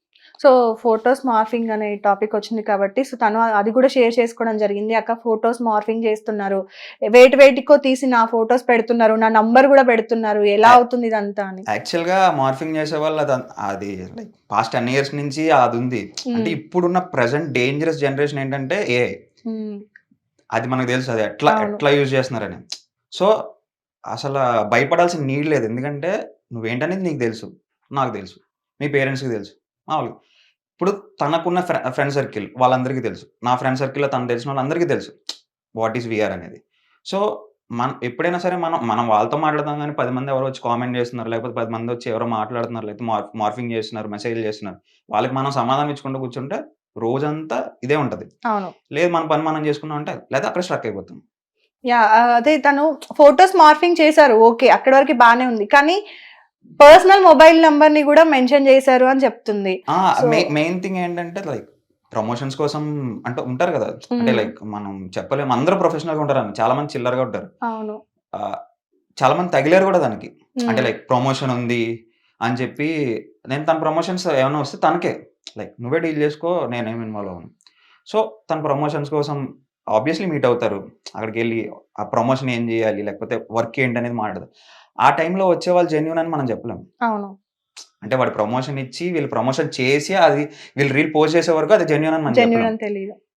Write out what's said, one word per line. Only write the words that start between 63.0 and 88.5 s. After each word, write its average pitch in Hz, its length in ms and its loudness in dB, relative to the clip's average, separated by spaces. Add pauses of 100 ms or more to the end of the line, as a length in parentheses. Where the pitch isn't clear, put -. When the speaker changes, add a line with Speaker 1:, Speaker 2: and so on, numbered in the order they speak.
Speaker 2:
అంటే 123 160 -6
ఉంటారు 131 300 -4
కదా, 110 140 -4
అంటే, 233 460 -4
Speaker 1:
మ్మ్. 113 120 0
Speaker 2:
like, - 200 -12
మనం 98 540 -12
చెప్పలేము, 135 340 -4
అందరూ 160 260 0
ప్రొఫెషనల్ 160 380 -4
గా 151 40 -4
ఉంటారు, 131 400 -4
చాలా 117 140 0
మంది 147 220 -6
చిల్లరగా 123 260 -4
ఉంటారు. 101 280 -8 (120)
Speaker 1:
అవును. 220 400 -10 (320)
Speaker 2:
ఆ, 101 240 -10 (640)
చాలా 135 120 4
మంది 180 180 -4
తగిలేరు 160 320 4
కూడా 185 140 0
దానికి. 113 280 -4 (420)
అంటే, 117 140 0
Speaker 1:
మ్మ్. 117 100 -2
Speaker 2:
like, - 160 -14
ప్రమోషన్ 131 420 -2
ఉంది 117 560 -4 (360)
అని 120 120 -2
చెప్పి, 131 340 -6 (600)
నేను 143 160 -6
తన 160 140 0
ప్రమోషన్స్ 170 480 -4
ఏమైనా 143 340 0
వస్తే - 180 -8
తనకే, 170 480 -2 (320)
like, 95 120 -14 (100)
"నువ్వే 127 180 -4
డీల్ 156 240 -4
చేసుకో, 151 440 -4
నేనేం 117 360 -8
ఇన్వాల్వ్ 107 280 -10
అవ్వను." 85 200 -16 (640)
So, 220 140 0 (220)
తన 156 100 -4
ప్రమోషన్స్ 147 500 -4
కోసం 143 480 -6 (320)
obviously 160 400 -2
మీట్ 135 160 -2
అవుతారు, 107 440 -2 (240)
అక్కడికి 110 240 -8
వెళ్ళి 113 340 -4 (280)
ఆ 104 40 -8
ప్రమోషన్ 131 460 -2
ఏం 117 200 -4
చేయాలి, 110 320 -2
లేకపోతే 107 480 -8
వర్క్ 113 300 -4
ఏంటి 120 180 -2
అనేది 120 160 -6
మాట్లాడతారు. 98 380 -8 (480)
ఆ 131 100 4
టైంలో 175 380 0
వచ్చే 175 240 0
వాళ్ళు 175 180 2
జెన్యూన్ 160 280 -2
అని 165 100 -4
మనం 139 220 -4
చెప్పలేం. 101 360 -10 (160)
Speaker 1:
అవును. 202 360 -6 (640)
Speaker 2:
అంటే, 107 140 -4
వాడు 120 140 -2
ప్రమోషన్ 127 480 -4